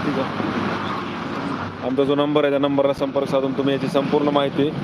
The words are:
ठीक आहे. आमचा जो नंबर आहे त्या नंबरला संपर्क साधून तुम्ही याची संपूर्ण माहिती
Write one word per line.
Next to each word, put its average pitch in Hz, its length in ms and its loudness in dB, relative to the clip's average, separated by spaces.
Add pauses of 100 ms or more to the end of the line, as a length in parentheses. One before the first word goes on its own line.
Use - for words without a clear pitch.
ठीक 139 140 -2
आहे. 135 320 -4 (1400)
आमचा 135 180 2
जो 143 100 2
नंबर 147 300 4
आहे 143 60 4
त्या 139 80 2
नंबरला 139 340 2
संपर्क 135 360 0
साधून 135 240 0
तुम्ही 135 220 0
याची 131 140 -2
संपूर्ण 143 400 2
माहिती 143 420 2 (140)